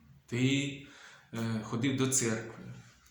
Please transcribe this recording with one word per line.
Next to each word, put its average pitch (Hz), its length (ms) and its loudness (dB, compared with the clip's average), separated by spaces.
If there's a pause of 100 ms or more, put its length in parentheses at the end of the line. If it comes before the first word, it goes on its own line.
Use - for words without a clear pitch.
(260)
Ти, 139 600 2 (480)
е, 113 300 0
ходив 120 320 0
до 131 100 2
церкви. - 680 -2 (360)